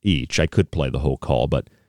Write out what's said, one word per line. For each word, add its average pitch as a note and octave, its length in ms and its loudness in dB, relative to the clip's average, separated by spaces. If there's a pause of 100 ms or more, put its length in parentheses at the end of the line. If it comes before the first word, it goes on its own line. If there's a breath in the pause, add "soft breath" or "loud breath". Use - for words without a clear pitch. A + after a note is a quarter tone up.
each. E2+ 380 0
I E2 60 4
could - 240 0
play C#2+ 200 -2
the C#2 100 -2
whole C#2 160 0
call, C2 300 0
but - 240 -2 (180)